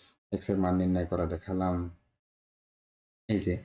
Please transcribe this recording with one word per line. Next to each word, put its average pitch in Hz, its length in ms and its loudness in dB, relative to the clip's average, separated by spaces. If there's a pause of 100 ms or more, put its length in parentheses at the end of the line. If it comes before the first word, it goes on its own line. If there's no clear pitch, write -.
(320)
এক্স - 180 -4
এর 98 80 2
মান 92 180 2
নির্ণয় 90 300 2
করা 87 200 0
দেখালাম। 87 720 -2 (1300)
এই 104 120 2
যে, 90 140 0 (120)